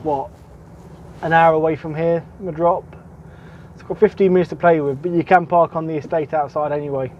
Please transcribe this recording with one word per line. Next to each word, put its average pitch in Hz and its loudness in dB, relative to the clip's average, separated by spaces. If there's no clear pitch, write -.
what, 143 -4
an 165 -2
hour 165 6
away 160 0
from 156 -12
here, 165 -2
my 185 -10
drop. 170 -2
It's - -20
got - -10
fifteen 196 2
minutes 180 2
to 170 -10
play 165 2
with, 139 -4
but 175 -4
you 175 0
can 180 4
park 170 0
on 160 -6
the 160 -6
estate 156 -6
outside 151 -4
anyway. 139 -6